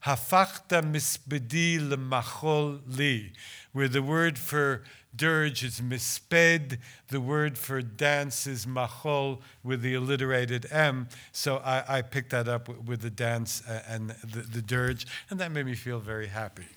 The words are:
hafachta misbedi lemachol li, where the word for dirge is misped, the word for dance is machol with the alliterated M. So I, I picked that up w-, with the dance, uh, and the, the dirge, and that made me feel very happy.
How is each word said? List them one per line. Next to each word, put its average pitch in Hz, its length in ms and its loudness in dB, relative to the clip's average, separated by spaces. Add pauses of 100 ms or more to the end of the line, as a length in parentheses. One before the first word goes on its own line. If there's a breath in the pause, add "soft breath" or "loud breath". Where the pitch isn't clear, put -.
hafachta 180 760 4
misbedi 151 960 0
lemachol 143 1080 0
li, 127 440 0 (400 loud breath)
where 135 160 2
the 131 140 2
word 160 360 2
for 139 460 0 (320 loud breath)
dirge 151 480 2
is 120 180 -6
misped, 139 960 2 (320 loud breath)
the 135 100 -2
word 143 380 0
for 135 240 -4
dance 143 640 0
is 123 180 -4
machol 127 760 -2 (220 loud breath)
with 127 180 -2
the 127 120 0
alliterated 127 760 0
M. 135 380 2 (220 loud breath)
So 135 260 0
I, 131 400 0
I 127 40 2
picked 123 300 -4
that 120 160 2
up 120 180 -2
w-, 117 200 -12
with 117 160 -4
the 117 80 -4
dance, 117 580 -2
uh, 110 200 -6
and 110 240 -6 (120)
the, 113 160 -10
the 117 220 -6
dirge, 123 440 0 (240 loud breath)
and 190 100 -6
that 175 120 -2
made 147 140 -2
me 127 100 -4
feel 120 240 -6
very 110 280 -6
happy. 98 500 -8